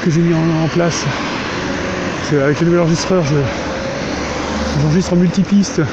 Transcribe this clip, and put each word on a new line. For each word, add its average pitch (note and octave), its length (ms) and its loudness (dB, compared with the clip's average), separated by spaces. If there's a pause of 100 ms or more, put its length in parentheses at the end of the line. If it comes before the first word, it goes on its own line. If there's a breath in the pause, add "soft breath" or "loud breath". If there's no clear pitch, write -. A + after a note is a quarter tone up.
que F3 80 2
j'ai D#3+ 100 2
mis E3+ 120 2
en, E3 300 2
en D#3+ 40 0
place. E3+ 360 0 (1160)
Parce D3 220 0
qu'avec C#3 200 2
le E3 60 2
nouvel F3 140 4
enregistreur, E3+ 440 2
je, C#3+ 100 0 (1500)
j'enregistre D#3 320 2
en F3 40 4
multipiste. F#3 640 2 (120)